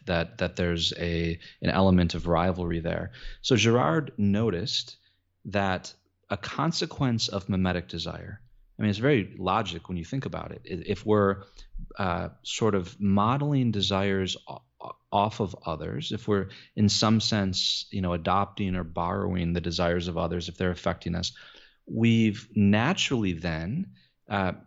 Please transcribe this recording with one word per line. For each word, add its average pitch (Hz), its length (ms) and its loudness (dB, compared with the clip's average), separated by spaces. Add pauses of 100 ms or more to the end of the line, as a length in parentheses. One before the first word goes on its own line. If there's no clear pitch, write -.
that, 85 340 -2
that 87 160 -2
there's 85 420 0
a, 85 400 -2 (240)
an 87 80 0
element 90 460 6
of 82 120 -4
rivalry 85 520 0
there. 82 320 -4 (300)
So - 140 2
Girard 131 600 2
noticed 101 800 0 (480)
that 95 480 -2 (380)
a 104 60 -4
consequence 147 920 -2
of 98 200 -6
mimetic 92 400 0
desire, 85 540 -10 (360)
I - 40 -6
mean, 107 80 2
it's 98 100 -2
very 120 380 2
logic 92 500 -2
when 90 100 -6
you 82 60 -6
think 135 220 -6
about 80 260 -8
it. - 140 -14
I-, 87 220 -8
if 98 180 -4
we're, 101 380 4 (540)
uh, 90 320 -2 (140)
sort 107 320 0
of 90 240 -4
modeling 120 720 2
desires 98 640 0 (120)
o-, - 140 -14 (200)
o-, - 140 -14 (160)
off 104 280 2
of 95 160 -2 (100)
others, 85 460 -6
if - 160 -8
we're 98 200 2 (280)
in 104 140 4
some 110 320 4
sense, 98 680 0
you 101 100 -4
know, 90 120 0
adopting 92 640 0
or 90 80 -2
borrowing 87 680 -2
the 85 80 0
desires 87 480 0
of 82 80 -4
others, 85 320 -2
if 82 80 -14
they're 90 140 0
affecting 87 440 -4
us, 87 160 -4 (540)
we've 113 680 2
naturally 107 800 4
then, 85 580 -4 (380)
uh, 98 240 0 (140)